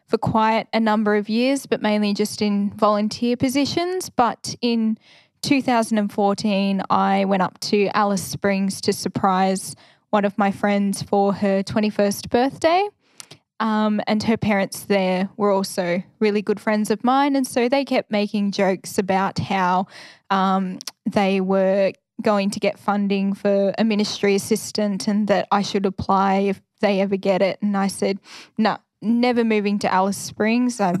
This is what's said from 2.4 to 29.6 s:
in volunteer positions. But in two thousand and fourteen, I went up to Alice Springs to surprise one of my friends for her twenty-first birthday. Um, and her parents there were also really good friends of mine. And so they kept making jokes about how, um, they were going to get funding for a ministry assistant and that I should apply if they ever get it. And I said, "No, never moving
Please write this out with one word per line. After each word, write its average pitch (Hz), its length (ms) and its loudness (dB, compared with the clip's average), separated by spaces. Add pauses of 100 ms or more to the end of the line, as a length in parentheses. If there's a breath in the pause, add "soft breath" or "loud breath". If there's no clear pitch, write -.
in 202 300 0
volunteer 214 680 0
positions. 285 720 -2
But - 520 -2
in 226 360 0 (440 soft breath)
two 277 200 2
thousand 226 380 0
and 208 120 -2
fourteen, 196 760 0
I 196 360 2
went 190 180 2
up - 180 -4
to 208 320 2
Alice 202 300 0
Springs 196 580 -2
to 202 120 0
surprise 190 800 0 (340 soft breath)
one 202 160 2
of 202 120 -4
my 202 140 2
friends 202 520 0
for 196 300 2
her 196 300 0
twenty-first 208 680 -2
birthday. 320 580 2 (760 loud breath)
Um, 214 440 0
and 214 180 0
her 226 120 2
parents 202 480 0
there 190 540 0
were 202 120 2
also 190 540 -2 (160)
really 214 220 0
good 202 180 -2
friends 214 320 -2
of 214 140 -2
mine. 277 320 2
And 262 100 0
so 240 220 0
they 277 160 0
kept 254 260 -2
making 208 400 0
jokes 190 460 -2
about 190 420 0
how, 185 480 0 (420 loud breath)
um, 190 500 0 (300)
they 196 300 2
were 190 540 2 (280)
going 202 280 0
to - 100 -6
get - 180 -2
funding 196 560 0
for 196 440 2
a 220 80 2
ministry 208 500 0
assistant 202 720 -2
and 208 220 0
that 196 240 0
I 202 80 2
should 196 240 -2
apply 196 540 0
if 196 220 -2 (200)
they 202 180 2
ever 196 160 0
get 190 260 0
it. 185 200 0
And 208 160 -2
I 196 100 0
said, 202 320 -4 (380 loud breath)
"No, 208 200 0 (240)
never 233 440 2
moving 208 340 0